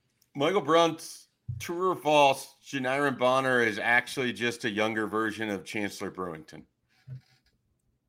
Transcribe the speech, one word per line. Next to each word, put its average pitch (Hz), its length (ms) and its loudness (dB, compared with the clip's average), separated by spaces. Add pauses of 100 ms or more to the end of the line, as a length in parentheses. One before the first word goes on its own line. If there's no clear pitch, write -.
(360)
Michael 170 260 0
Brunt, 160 640 2 (320)
true 180 320 -2
or 160 40 -2
false, 147 600 4 (100)
Janiran 135 520 0
Bonner 127 460 4
is 107 160 0
actually 120 540 0
just 117 320 -4
a 117 40 -2
younger 107 380 -2
version 107 420 -2
of 98 160 -6
Chancellor 101 460 -6
Brewington? 80 560 -12 (1400)